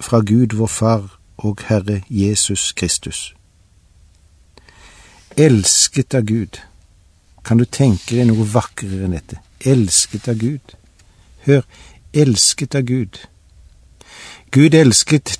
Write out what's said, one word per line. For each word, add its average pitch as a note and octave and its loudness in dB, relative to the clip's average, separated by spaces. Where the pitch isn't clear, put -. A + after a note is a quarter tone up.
fra A#2 0
Gud A2 2
vår A2 -2
Far A2 0
og G#2 -6
Herre G2+ -2
Jesus G2+ -2
Kristus.» - -8
Elsket C3+ 2
av B2+ 0
Gud. G#2+ -4
Kan A#2 2
du A#2+ 2
tenke A#2 0
deg B2 2
noe A2 0
vakrere G2 -4
enn F2+ -4
dette? E2+ -10
Elsket A#2 -2
av A2 -4
Gud. C3 -8
Hør, C3+ 4
elsket C#3 0
av C3 -2
Gud. B2 -6
Gud D3 6
elsket D3 2